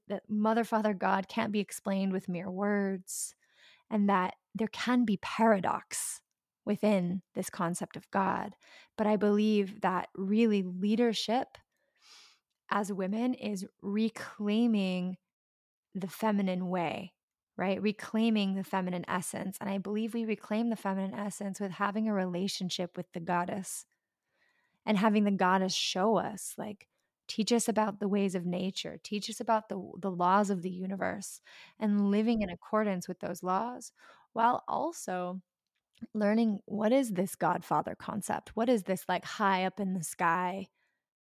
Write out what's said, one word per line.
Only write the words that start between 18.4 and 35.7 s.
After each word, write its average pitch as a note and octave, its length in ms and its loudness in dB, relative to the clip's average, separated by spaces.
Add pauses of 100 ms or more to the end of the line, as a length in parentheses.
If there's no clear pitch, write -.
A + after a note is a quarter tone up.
the F#3+ 80 -2
feminine F3+ 440 -2
essence. F#3+ 500 -4
And G3+ 120 -4
I G3 80 -2
believe G#3 340 -2
we A3+ 140 -2
reclaim G#3+ 420 -2
the A3 80 0
feminine F#3+ 420 -2
essence G3+ 420 -6
with G3 100 -2
having G#3 380 0
a G#3+ 40 2
relationship F#3 840 -2
with F3+ 200 -8
the F3 60 -6
goddess F3+ 640 -4 (1000)
and G#3 140 2
having G#3 260 4
the G3+ 60 4
goddess F#3 420 4
show G3 460 2
us, - 400 -6
like, G#3 300 -10 (380)
teach - 260 -2
us A#3 160 2
about G#3 320 0
the G#3 80 0
ways G3 260 2
of F3 100 -2
nature, F3+ 580 -4
teach G#3 280 -6
us - 100 -10
about A3 300 0
the, G3 200 -8 (100)
the G3 100 -4
laws F#3 400 4
of F#3 120 0
the F#3 80 -4
universe, F#3 680 -6 (380)
and G3+ 320 2
living A3 320 2
in F#3 80 -4
accordance G3 580 -2
with F3+ 120 -8
those F#3 220 -6
laws, A3+ 500 -2 (420)
while A#3 340 2
also F#3 720 -4 (760)